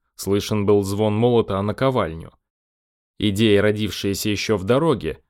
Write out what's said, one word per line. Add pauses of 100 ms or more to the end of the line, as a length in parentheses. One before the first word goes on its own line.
(160)
Слышен
был
звон
молота
о
наковальню. (840)
Идея,
родившаяся
еще
в
дороге, (100)